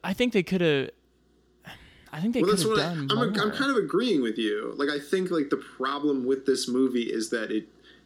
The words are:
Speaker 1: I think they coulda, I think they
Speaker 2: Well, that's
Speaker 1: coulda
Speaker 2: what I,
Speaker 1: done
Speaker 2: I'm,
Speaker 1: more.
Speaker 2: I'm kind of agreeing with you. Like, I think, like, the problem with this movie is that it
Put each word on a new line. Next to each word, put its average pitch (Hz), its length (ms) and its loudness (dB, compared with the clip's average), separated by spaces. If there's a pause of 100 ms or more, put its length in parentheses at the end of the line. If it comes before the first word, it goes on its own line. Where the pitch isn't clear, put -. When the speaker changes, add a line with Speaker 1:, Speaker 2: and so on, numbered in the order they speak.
Speaker 1:
I 180 80 -2
think 247 220 0
they 196 80 4
coulda, 160 480 0 (1200)
I 151 80 -8
think 226 140 0
they 247 80 4
Speaker 2:
Well, 180 80 4
that's 190 140 4
Speaker 1:
coulda 220 180 2
Speaker 2:
what 156 40 0
I, 175 80 -2
Speaker 1:
done 165 40 -4 (120)
Speaker 2:
I'm, 233 220 2
Speaker 1:
more. 208 100 0
Speaker 2:
I'm 214 100 0
kind 277 180 0
of 262 80 2
agreeing 185 420 2
with 113 160 -2
you. 110 400 -2
Like, 143 140 -2
I 147 100 -2
think, 185 300 -2
like, 156 180 0
the 139 80 0
problem 139 680 -2
with 135 180 0
this 127 240 0
movie 123 420 0
is 113 200 -4
that 110 200 -4
it 107 180 -2 (380)